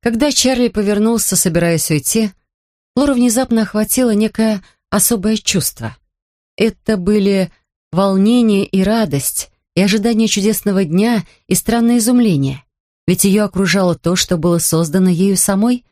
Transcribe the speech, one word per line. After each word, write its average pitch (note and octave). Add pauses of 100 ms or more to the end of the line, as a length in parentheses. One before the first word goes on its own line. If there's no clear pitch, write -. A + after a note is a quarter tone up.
Когда A#3+
Чарли B3
повернулся, G#3+
собираясь E3+
уйти, F#3+ (640)
Флору C#4+
внезапно A#3+
охватило A3
некое G#3+ (280)
особое G#3+
чувство. - (640)
Это A3
были F#3+ (400)
волнение G3
и F#3+
радость, E3+ (240)
и E3+
ожидание G#3+
чудесного G3+
дня, G3 (220)
и -
странное A#3
изумление. G3+ (420)
Ведь -
её G3+
окружало F#3
то, E3+
что F3+
было E3+
создано E3
ею F#3
самой. A3